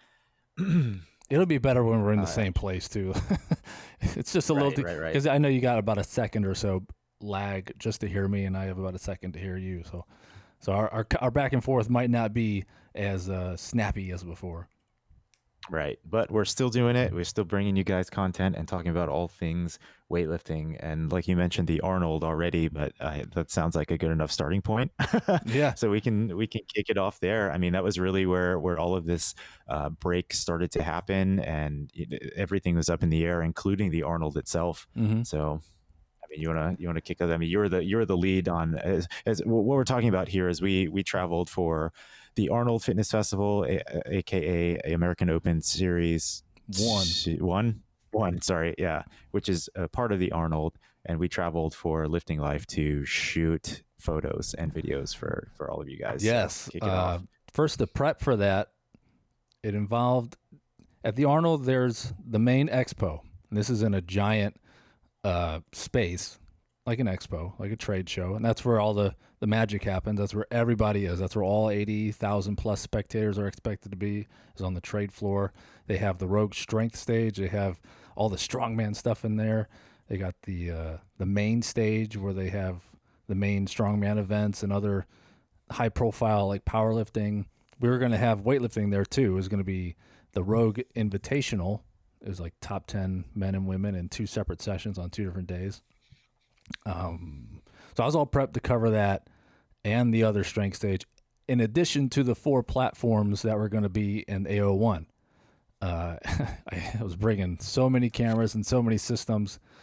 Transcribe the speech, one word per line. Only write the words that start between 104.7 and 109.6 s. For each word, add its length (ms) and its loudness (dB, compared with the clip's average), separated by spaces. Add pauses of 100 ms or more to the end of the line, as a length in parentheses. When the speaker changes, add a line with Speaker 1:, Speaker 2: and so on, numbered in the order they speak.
Speaker 2:
one. 320 2 (760)
Uh, 400 -4
<laughs> 40 -16
I, 760 -6
I 20 -4
was 140 -6
bringing 440 0
so 300 2
many 200 4
cameras 440 2
and 100 -2
so 180 2
many 140 4
systems, 640 -2 (240)